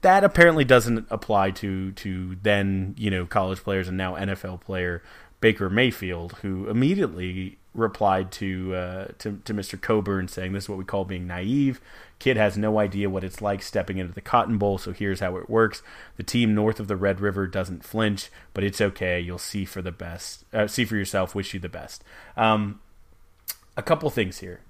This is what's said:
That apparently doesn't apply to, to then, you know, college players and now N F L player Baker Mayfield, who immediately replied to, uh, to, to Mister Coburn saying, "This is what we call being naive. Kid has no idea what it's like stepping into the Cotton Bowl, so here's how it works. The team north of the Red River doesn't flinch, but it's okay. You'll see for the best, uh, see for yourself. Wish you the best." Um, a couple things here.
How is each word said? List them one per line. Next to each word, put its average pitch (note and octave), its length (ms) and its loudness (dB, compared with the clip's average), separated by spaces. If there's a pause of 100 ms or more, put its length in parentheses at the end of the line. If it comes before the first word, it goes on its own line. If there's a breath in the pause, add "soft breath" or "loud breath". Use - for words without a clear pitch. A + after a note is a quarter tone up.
That G3 240 6
apparently E3+ 400 8
doesn't A#2 440 6
apply G2+ 420 2
to, F#2+ 420 -4
to F#2 500 -6
then, G2 540 2
you G#2+ 120 0
know, F2+ 160 0
college F#2+ 380 -2
players F#2+ 240 -2
and F#2 80 -6
now F#2 200 -2
N F#2+ 120 -4
F G2 160 -4
L F#2 140 -8
player F2+ 440 -4 (380 loud breath)
Baker G#2 300 4
Mayfield, F#2 720 0
who F#2+ 260 -4
immediately G2+ 920 0 (160)
replied G2 600 0
to, F#2 420 -4
uh, F#2 320 -6 (120)
to, G#2 260 -8
to G#3+ 80 -4
Mister G3 240 -6
Coburn G2 500 0
saying, F#2 240 -6
"This G2 140 -4
is - 40 -14
what G2 80 -6
we F#2+ 60 -8
call G2 220 -4
being F#2 200 -8
naive. A#2+ 540 0 (400 loud breath)
Kid C3 160 2
has G#2+ 220 4
no G#2+ 220 2
idea G2+ 300 0
what F#2+ 140 -2
it's F#2+ 180 -10
like G2+ 200 -2
stepping G2 360 -4
into F2+ 140 -6
the - 80 -12
Cotton A2+ 380 2
Bowl, G2+ 200 2
so - 140 -8
here's F#2+ 300 -2
how F#2 160 -2
it F2 120 -10
works. A2 320 2 (360 loud breath)
The A2 60 -6
team A2+ 300 4
north G#2+ 280 2
of G2+ 80 -6
the G2+ 80 0
Red F#2+ 240 2
River G2 260 0
doesn't F2+ 380 -6
flinch, G#2+ 440 -2 (240 loud breath)
but G2 120 0
it's G2+ 160 0
okay. F#2 400 0
You'll F2 160 -8
see G2 260 -6
for F#2 180 -10
the F2+ 120 -8
best, - 500 -14 (100)
uh, G#2+ 140 2
see A#2+ 160 0
for A2 140 -2
yourself. F#2+ 360 -2
Wish G2 200 -6
you F#2+ 80 -8
the F2 80 -8
best." - 340 -16 (320 loud breath)
Um, G#2+ 460 2 (960)
a A#2+ 40 -6
couple D#3 280 2
things G2 300 -2
here. F2+ 200 -14 (100)